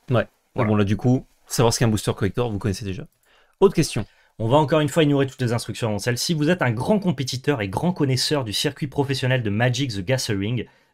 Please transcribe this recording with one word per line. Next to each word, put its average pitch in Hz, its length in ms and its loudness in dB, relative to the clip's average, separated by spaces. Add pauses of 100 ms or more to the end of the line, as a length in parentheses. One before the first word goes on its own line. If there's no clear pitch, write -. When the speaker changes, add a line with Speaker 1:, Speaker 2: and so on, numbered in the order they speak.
(120)
Speaker 1:
Ouais. 113 160 2 (280)
Speaker 2:
Voilà. 104 140 0
Speaker 1:
Bon 107 60 4
là 104 80 4
du 101 140 2
coup, 127 280 2 (220)
savoir 117 260 2
ce - 60 -4
qu'est 131 60 2
un 113 40 4
booster 107 240 0
collector, 113 380 -2
vous 101 80 -4
connaissez 95 240 -4
déjà. 95 200 -8 (580)
Autre 202 140 6
question. - 300 0 (340)
Speaker 2:
On 113 100 -2
va 139 80 6
encore 156 240 4
une 147 80 0
fois 165 140 4
ignorer 139 240 4
toutes - 140 -12
les 117 120 0
instructions 117 340 -4
avant 104 120 -2
celle-ci. 123 340 -2
Vous 147 160 0
êtes 180 120 0
un 127 100 2
grand 123 280 0
compétiteur 139 600 -2
et 98 80 -2
grand 170 240 -2
connaisseur 135 500 0
du 110 80 -6
circuit 143 360 -4
professionnel 131 560 -2
de 107 60 -2
Magic 123 440 0
the 98 100 -6
Gathering. 110 640 -2 (280)